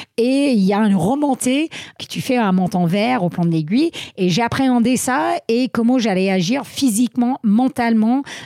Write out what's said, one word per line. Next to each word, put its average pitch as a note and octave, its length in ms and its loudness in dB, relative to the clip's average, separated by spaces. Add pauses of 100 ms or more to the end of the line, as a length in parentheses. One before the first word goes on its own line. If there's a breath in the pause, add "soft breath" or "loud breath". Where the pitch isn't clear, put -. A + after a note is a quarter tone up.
(160 loud breath)
et C4 360 2
il G#3+ 80 2
y F#3+ 120 2
a G3+ 60 2
une G#3 160 2
remontée C4+ 760 0 (300 loud breath)
que - 80 -14
tu - 160 -8
fais B3+ 160 0
à G#3+ 140 2
Montanvert, F#3 680 0
au F3 60 0
Plan E3+ 160 -2
de E3+ 60 2
l'Aiguille, F3+ 400 0 (260 loud breath)
et F#3 140 0
j'appréhendais A#3+ 680 2
ça, D#4 380 -2 (140)
et A#3+ 200 0
comment A#3+ 300 0
j'allais F#3+ 320 0
agir F#3+ 360 -2
physiquement, A#3+ 760 0
mentalement, A#3 800 2 (240 loud breath)